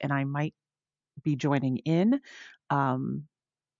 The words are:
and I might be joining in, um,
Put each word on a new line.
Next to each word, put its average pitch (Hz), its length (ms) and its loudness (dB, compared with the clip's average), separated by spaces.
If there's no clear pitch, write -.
and 143 120 -2
I 139 120 0
might 147 300 -4
be 147 140 0
joining 135 420 0
in, 190 420 2
um, 139 560 0